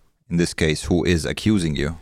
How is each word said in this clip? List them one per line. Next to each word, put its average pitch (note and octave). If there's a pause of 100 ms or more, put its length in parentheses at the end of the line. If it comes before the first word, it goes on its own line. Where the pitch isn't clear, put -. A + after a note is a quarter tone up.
(300)
in E2+
this F2
case, D#2
who F2
is D#2+
accusing E2
you. C#2+